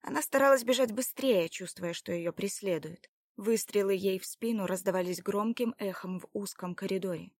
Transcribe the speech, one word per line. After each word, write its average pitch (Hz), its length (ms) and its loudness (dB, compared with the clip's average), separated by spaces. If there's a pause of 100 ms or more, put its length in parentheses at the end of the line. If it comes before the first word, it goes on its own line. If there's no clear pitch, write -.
Она 294 180 -2
старалась 269 440 6
бежать 247 280 2
быстрее, 220 560 2
чувствуя, 175 460 -8
что - 180 -6
её 170 180 -2
преследуют. 175 800 -4 (280)
Выстрелы 202 560 2
ей 190 240 0
в - 80 -10
спину 226 400 -2
раздавались 180 560 0
громким 226 560 0
эхом 185 420 -6
в - 140 -16
узком 190 400 -6
коридоре. 185 640 -4